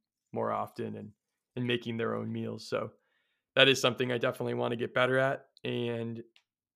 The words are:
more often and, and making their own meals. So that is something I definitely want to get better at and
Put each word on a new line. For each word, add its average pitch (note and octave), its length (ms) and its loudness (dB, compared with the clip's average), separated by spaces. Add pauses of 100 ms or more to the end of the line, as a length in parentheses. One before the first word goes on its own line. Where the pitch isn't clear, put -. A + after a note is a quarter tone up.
(320)
more A2+ 200 -2
often G#2+ 440 -6
and, G#2 140 -12 (460)
and B2 100 -2
making A#2+ 320 -2
their A2 160 -2
own A2+ 180 -4
meals. A2+ 380 -8
So A2 220 -2 (640)
that C3+ 120 10
is C3+ 140 6
something B2 300 2
I A#2+ 80 0
definitely A#2+ 340 -2
want A#2+ 200 -2
to - 20 -2
get A#2 180 -4
better B2+ 240 2
at C3+ 300 0 (160)
and A#2 580 -4 (540)